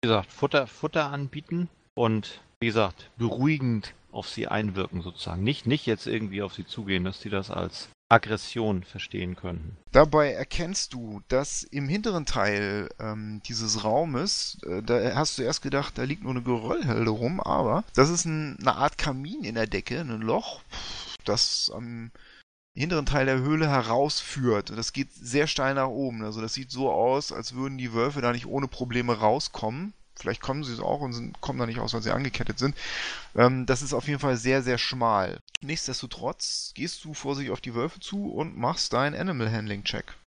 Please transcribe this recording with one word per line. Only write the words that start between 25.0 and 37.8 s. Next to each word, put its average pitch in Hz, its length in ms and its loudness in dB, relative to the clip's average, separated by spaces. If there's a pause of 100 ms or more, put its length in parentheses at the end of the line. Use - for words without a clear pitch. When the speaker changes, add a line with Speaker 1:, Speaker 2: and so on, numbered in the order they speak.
Speaker 2:
sehr 131 320 0
steil 135 300 0
nach 131 140 2
oben. 120 340 -4
Also 107 180 -6
das 113 140 -4
sieht 131 160 -10
so 131 200 0
aus, 123 400 2
als - 220 -8
würden 131 240 -6
die 123 160 -4
Wölfe 135 280 2
da 120 100 4
nicht 117 160 -2
ohne 139 200 -2
Probleme 120 520 0
rauskommen. 127 760 0 (220)
Vielleicht - 260 -4
kommen 139 220 -2
sie 120 180 -6
auch - 200 0
und 127 120 -4
sind, 117 260 -8
kommen 131 200 -4
da 120 80 0
nicht 117 120 -4
raus, 113 140 -4
weil 113 80 -2
sie 107 120 -2
angekettet 120 440 -2
sind. 139 180 2 (600)
Ähm, 123 320 6
das 131 160 2
ist 143 100 -4
auf 143 140 -2
jeden 147 120 0
Fall 131 180 2
sehr, 131 260 4
sehr 123 160 0
schmal. 110 580 2 (240)
Nichtsdestotrotz - 1120 -6
gehst - 320 -8
du 156 80 -10
vorsichtig 135 380 -4
auf - 100 -6
die 120 140 -8
Wölfe 135 240 -2